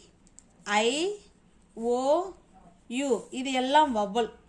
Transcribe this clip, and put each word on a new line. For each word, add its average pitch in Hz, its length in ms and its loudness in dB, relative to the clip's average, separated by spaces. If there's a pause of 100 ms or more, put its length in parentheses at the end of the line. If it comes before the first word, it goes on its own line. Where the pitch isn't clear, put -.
(640)
ஐ 269 560 0 (540)
ஓ 254 500 0 (640)
யு, 240 440 -2
இது 262 200 -6
எல்லாம் 262 440 2
வவ்வல். 208 380 -2 (160)